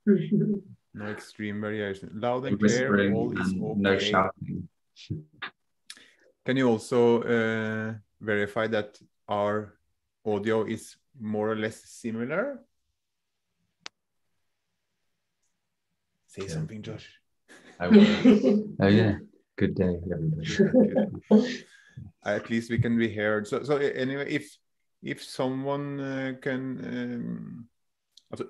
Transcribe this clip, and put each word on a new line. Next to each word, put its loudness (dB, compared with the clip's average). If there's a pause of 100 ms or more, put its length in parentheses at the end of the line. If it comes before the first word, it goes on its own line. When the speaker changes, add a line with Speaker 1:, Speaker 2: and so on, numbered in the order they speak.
Speaker 1:
<laughs> 0
Speaker 2:
No -10
extreme -8
variation. -6
Loud -2
and -4 (100)
Speaker 3:
No 4
Speaker 2:
clear, 2
Speaker 3:
whispering 2
Speaker 2:
all -2
is 0
Speaker 3:
and -4
no 4
Speaker 2:
okay. 2
Speaker 3:
shouting. -2 (1800)
Speaker 2:
Can 0
you 4
also, 4
uh, -2 (280)
verify 0
that -2 (300)
our -2 (480)
audio 0
is -8 (240)
more -4
or -2
less -6
similar? -6 (3750)
Say -12
Speaker 3:
Yeah. -8
Speaker 2:
something, -8
Josh. -12 (720)
Speaker 3:
I -2
will. 12 (680)
Speaker 1:
<laughs> -8
Speaker 3:
Oh, 4
yeah. 4 (400)
Good 0
day, 0 (140)
everybody. -4
Speaker 2:
Good. 4 (600)
At -4
least -2
we 0
can 0
be 2
heard. 0
So, -4
so 0
a-, -2
anyway, -4
if, -4 (560)
if -10
someone, -4
uh, -6
can, -4 (320)
um, -8 (640)
also, -10